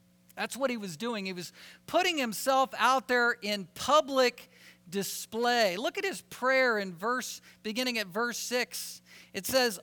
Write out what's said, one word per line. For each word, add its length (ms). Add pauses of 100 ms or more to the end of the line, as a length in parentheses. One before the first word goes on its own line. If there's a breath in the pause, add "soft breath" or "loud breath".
(340)
That's 220
what 140
he 80
was 180
doing. 300
He 80
was 180 (340 loud breath)
putting 300
himself 600
out 280
there 260
in 420
public 720 (400 soft breath)
display. 880
Look 220
at 80
his 160
prayer 560
in 160
verse, 480 (200 soft breath)
beginning 360
at 80
verse 320
six. 640 (320 loud breath)
It 100
says, 380